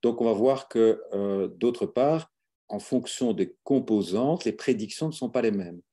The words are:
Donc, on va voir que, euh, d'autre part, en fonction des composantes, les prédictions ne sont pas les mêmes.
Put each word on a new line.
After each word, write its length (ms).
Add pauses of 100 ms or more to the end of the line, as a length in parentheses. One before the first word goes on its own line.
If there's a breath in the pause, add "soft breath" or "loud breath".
Donc, 180
on 40
va 80
voir 360
que, 340 (100)
euh, 360
d'autre 380
part, 460 (360)
en 100
fonction 540
des 320
composantes, 800
les 80
prédictions 560
ne 40
sont 180
pas 120
les 80
mêmes. 300 (120)